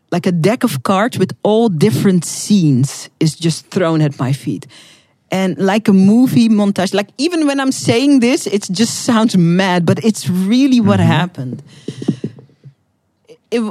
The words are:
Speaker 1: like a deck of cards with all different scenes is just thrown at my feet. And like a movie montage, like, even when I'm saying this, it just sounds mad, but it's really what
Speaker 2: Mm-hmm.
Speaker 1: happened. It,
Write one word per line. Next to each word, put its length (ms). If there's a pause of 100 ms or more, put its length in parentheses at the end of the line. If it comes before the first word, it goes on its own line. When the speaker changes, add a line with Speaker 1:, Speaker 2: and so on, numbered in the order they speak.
(120)
Speaker 1:
like 140
a 60
deck 320
of 200
cards 340
with 160 (100)
all 260
different 540
scenes 840 (100)
is 160
just 320
thrown 340
at 180
my 120
feet. 360 (640)
And 280
like 320
a 40
movie 540
montage, 460
like, 240
even 300
when 120
I'm 140
saying 480
this, 260
it 240
just 320
sounds 320
mad, 500
but 200
it's 240
really 500
what 200
Speaker 2:
Mm-hmm. 120
Speaker 1:
happened. 520 (1900)
It, 200